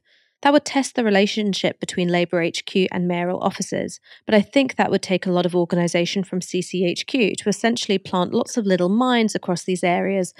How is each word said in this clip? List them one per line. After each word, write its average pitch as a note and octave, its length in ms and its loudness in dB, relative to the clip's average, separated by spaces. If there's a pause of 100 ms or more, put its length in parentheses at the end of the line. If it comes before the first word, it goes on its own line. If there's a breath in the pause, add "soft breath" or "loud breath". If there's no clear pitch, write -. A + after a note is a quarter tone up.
(420)
That C#4+ 120 4
would D4 120 -12
test - 300 -2
the A#3+ 100 0
relationship G3+ 760 0
between F3+ 300 -2
Labour F3 320 0
H E3+ 240 -4
Q F#3 260 0
and F3+ 160 -2
mayoral F3 320 -2
offices, - 600 -6 (260 soft breath)
but A3 100 2
I G#3 60 8
think C4+ 340 0
that - 160 0
would G3 100 2
take F#3 240 -2
a F#3 60 0
lot F3 140 2
of F3 100 -2
organisation F3 680 0
from F3+ 180 -6
C F3+ 200 -4
C F3+ 220 -4
H - 240 -2
Q A#3+ 280 2
to - 140 -4
essentially A3 480 0
plant - 360 -2
lots - 240 -2
of A3 80 0
little F3+ 240 2
mines A#3 460 2
across - 280 -4
these F#3 220 -2
areas F#3 540 0